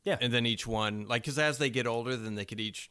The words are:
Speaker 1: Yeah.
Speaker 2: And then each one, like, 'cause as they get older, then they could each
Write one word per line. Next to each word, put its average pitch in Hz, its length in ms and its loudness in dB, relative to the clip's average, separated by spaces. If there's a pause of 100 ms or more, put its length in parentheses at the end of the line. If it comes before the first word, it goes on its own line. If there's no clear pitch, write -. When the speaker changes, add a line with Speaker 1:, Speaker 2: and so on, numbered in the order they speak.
Speaker 1:
Yeah. - 180 2
Speaker 2:
And 123 120 2
then 120 120 4
each 117 220 0
one, 107 400 0
like, 120 160 0
'cause 143 160 -4
as 151 200 2
they 143 100 2
get 120 180 0
older, 117 280 0
then 110 200 -4
they 101 100 -4
could 110 140 -8
each 110 320 -6